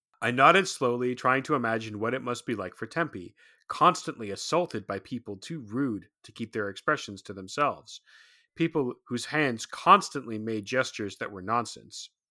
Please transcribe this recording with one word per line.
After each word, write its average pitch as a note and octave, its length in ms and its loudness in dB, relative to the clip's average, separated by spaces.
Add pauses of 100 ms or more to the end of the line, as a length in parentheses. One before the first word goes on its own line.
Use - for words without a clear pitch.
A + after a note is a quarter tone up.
(240)
I A#2 60 2
nodded E3 380 8
slowly, B2 480 0
trying C3 280 2
to D3 120 0
imagine A2+ 420 -2
what A2+ 160 0
it B2+ 80 -4
must B2 240 -6
be A#2+ 80 -2
like F#2 220 -6
for - 100 -8
Tempe, C3+ 480 -6 (320)
constantly D3 640 2
assaulted A2 560 -2
by G2 140 -4
people G#2+ 360 -10
too D#3+ 260 -10
rude A2 480 -4 (120)
to - 80 -20
keep A2 220 -10
their G#2 160 -2
expressions G2+ 540 -4
to G#2 100 -14
themselves. F#2+ 680 -4 (540)
People D#3 400 0 (140)
whose A#2+ 160 -4
hands C#3 420 0
constantly C3+ 720 4
made A2 260 -4
gestures A#2 520 -2
that A2+ 160 -8
were F#2+ 100 -12
nonsense. A2+ 680 -4 (240)